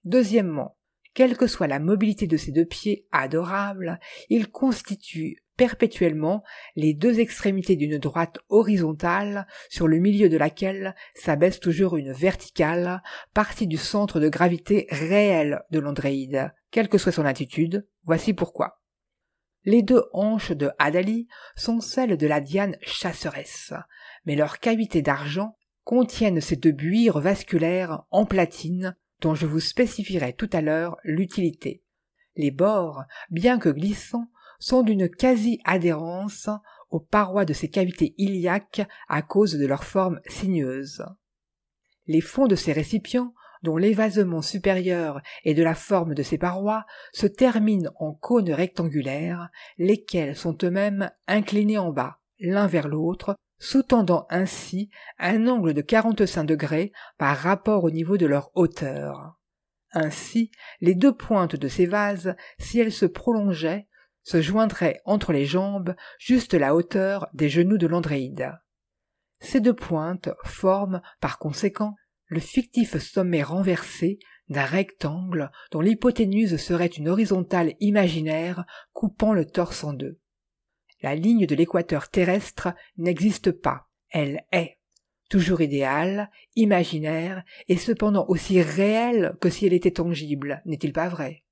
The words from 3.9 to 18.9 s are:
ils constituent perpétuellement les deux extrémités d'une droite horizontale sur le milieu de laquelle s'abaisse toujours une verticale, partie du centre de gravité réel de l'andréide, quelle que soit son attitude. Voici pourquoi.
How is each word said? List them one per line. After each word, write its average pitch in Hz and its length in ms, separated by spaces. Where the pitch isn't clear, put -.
ils 220 200
constituent - 920
perpétuellement 196 840
les 156 160
deux 214 260
extrémités 196 560
d'une 147 220
droite 147 500
horizontale 196 960
sur 165 200
le 160 80
milieu 202 320
de 160 80
laquelle 190 580
s'abaisse 170 440
toujours 175 380
une 135 160
verticale, 175 880
partie 208 340
du 156 80
centre 202 460
de 151 80
gravité 175 600
réel 160 840
de 156 80
l'andréide, 139 760
quelle 226 160
que 202 100
soit 185 140
son 160 140
attitude. 165 600
Voici 165 300
pourquoi. - 460